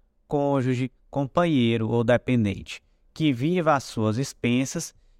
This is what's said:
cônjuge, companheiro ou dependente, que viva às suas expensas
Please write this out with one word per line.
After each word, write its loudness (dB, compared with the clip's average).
cônjuge, 0
companheiro 0
ou 0
dependente, 0
que 2
viva 2
às -2
suas -2
expensas -4